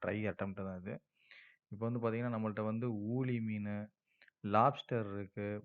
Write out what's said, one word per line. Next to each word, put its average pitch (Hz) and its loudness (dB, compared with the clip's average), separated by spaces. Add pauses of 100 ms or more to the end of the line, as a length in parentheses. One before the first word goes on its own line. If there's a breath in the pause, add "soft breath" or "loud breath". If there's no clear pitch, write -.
ட்ரை 98 2
அட்டெம்ப்ட் 98 -2
தான் 92 -6
இது. 95 -8 (760 loud breath)
இப்போ 113 -4
வந்து 120 0
பார்த்தீங்கன்னா, 117 0
நம்மள்ட்ட 107 0
வந்து 113 0 (200)
ஊளி 123 0
மீன், 104 -2 (680 soft breath)
லாப்ஸ்டர் 110 4
இருக்கு, 101 -6 (200)